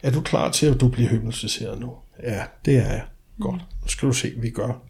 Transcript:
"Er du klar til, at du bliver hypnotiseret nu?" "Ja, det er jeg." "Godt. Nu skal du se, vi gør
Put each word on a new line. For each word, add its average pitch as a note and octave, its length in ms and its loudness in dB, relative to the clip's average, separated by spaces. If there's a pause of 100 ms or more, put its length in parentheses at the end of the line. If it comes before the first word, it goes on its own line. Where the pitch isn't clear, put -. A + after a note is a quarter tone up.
"Er C#3 80 0
du C#3+ 100 2
klar - 300 0
til, - 160 2
at C3+ 140 4
du B2+ 80 6
bliver A#2+ 200 2
hypnotiseret A2 720 -2
nu?" B2 120 -8 (300)
"Ja, A2 180 -4 (240)
det C#3+ 120 4
er A2+ 160 4
jeg." G#2+ 100 -2 (380)
"Godt. F#3 200 -4 (220)
Nu - 60 -4
skal - 200 0
du B2+ 40 4
se, - 240 -2
vi A#2 140 -4
gør A#2+ 400 -4